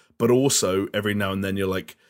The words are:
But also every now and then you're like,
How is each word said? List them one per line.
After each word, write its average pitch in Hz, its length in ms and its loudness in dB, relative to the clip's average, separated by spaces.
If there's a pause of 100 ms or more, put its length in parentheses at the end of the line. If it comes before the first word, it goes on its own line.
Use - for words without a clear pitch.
(200)
But 117 100 2
also 120 640 2
every 104 220 -2
now 101 180 -2
and 98 100 -4
then 98 140 -4
you're 98 100 -2
like, 95 300 -6 (120)